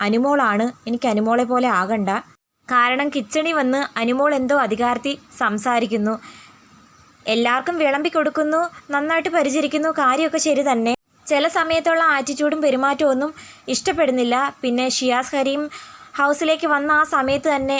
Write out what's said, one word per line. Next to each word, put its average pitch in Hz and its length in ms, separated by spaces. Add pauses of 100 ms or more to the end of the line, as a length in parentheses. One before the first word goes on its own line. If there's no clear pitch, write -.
അനുമോളാണ്. 226 680 (200)
എനിക്ക് 233 220
അനുമോളെ 226 360
പോലെ 247 260 (100)
ആകണ്ട. 196 300 (580)
കാരണം 254 420
കിച്ചണിൽ 311 440
വന്ന് 269 280 (160)
അനുമോൾ 254 360
എന്തോ 262 240
അധികാരത്തിൽ 240 560 (240)
സംസാരിക്കുന്നു, 220 800 (1080)
എല്ലാവർക്കും 240 520
വിളമ്പി 294 320
കൊടുക്കുന്നു, 311 500 (300)
നന്നായിട്ട് 320 400
പരിചരിക്കുന്നു, 302 640
കാര്യമൊക്കെ 302 480
ശരി 285 220
തന്നെ. 240 300 (340)
ചില 294 220
സമയത്തുള്ള 330 640
ആറ്റിറ്റ്യൂഡും 294 520
പെരുമാറ്റവും 277 500
ഒന്നും 277 200 (360)
ഇഷ്ടപ്പെടുന്നില്ല. 254 680 (240)
പിന്നെ 247 280
ഷിയാസ് 254 460
കരീം 277 280 (520)
ഹൗസിലേക്ക് 311 540
വന്ന 294 240
ആ 302 120
സമയത്ത് 277 440
തന്നെ 277 320